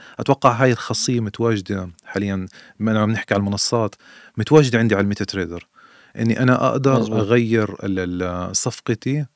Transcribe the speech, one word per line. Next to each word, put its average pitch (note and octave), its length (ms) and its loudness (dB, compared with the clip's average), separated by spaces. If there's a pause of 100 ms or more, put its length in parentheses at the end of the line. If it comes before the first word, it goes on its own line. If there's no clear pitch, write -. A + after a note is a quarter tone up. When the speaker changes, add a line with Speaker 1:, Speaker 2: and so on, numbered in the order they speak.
(200)
Speaker 1:
أتوقع C3+ 320 4
هاي B2+ 200 4
الخاصية A#2 480 -2
متواجدة G2+ 680 -4 (160)
حاليا، G2 400 -4 (340)
بما A2 120 0
إنه A2 80 2
عم G#2+ 120 2
نحكي A2 220 -2
على G2+ 80 2
المنصات، G2+ 540 -2 (420)
متواجدة B2 420 4
عندي A2 160 4
على G2 80 2
الميتا G2+ 220 -2
تريدر، F2 420 -6 (500)
إني A2+ 220 0
أنا B2+ 300 2
أقدر C3+ 300 2
Speaker 2:
مزبوط. A2 200 -2
Speaker 1:
أغير A2 560 0 (100)
ال-، F#2 380 -4
ال-، F2+ 320 -6
صفقتي، C3 720 -4 (100)